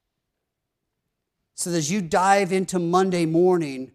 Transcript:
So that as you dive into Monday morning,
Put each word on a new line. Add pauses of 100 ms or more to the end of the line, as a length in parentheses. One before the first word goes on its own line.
(1600)
So
that
as
you
dive
into
Monday
morning,